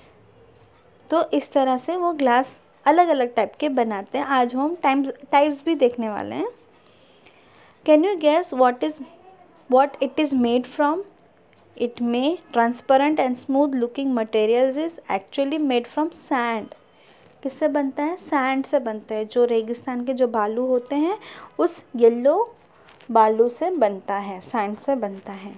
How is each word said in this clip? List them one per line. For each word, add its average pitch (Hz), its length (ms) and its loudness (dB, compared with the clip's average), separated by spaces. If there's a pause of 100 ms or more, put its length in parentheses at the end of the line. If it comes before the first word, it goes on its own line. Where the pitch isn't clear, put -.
(1120)
तो 330 200 0
इस - 220 -2
तरह 262 260 2
से 330 180 -6
वो 349 160 0
ग्लास 262 480 0 (240)
अलग-अलग 294 500 2
टाइप 208 260 0
के 302 80 -2
बनाते 226 500 -2
हैं। 285 60 -4
आज 254 300 0
हम 294 200 -2
टाइम्स, 277 380 0 (200)
टाइप्स 285 320 2
भी 330 100 0
देखने 247 340 0
वाले 208 280 -8
हैं। 359 120 -6 (1400)
Can 302 180 6
you 392 180 -2
guess 302 380 2
what 247 300 2
is, 302 120 -14 (720)
what 269 180 6 (120)
it 247 140 -4
is 285 180 0
made 247 300 2 (120)
from? 302 260 0 (800)
It 240 200 -6
may 247 340 -2 (200)
transparent 269 600 2
and 254 300 -2
smooth 277 280 2
looking 247 380 -4
materials 226 640 2
is 330 180 -6 (160)
actually 277 480 -4
made 247 280 0
from 311 240 -4
sand। 233 640 -4 (680)
किससे 285 260 -2
बनता 285 340 -2
है? 330 140 -4
सैंड 269 480 -2
से 285 140 0
बनता 220 360 -6
है। 220 100 -4
जो 240 200 0
रेगिस्तान 240 600 -4
के 254 100 -4
जो 247 140 0
बालू 220 380 -2
होते 254 300 -2
हैं 339 220 -2 (400)
उस - 280 -2 (100)
येलो 247 580 2 (560)
बालू 220 380 4
से 311 220 -4
बनता 202 440 -2
है, 196 260 -8
सैंड 208 380 -6
से 277 160 -2
बनता 202 380 -8
है, 196 260 -16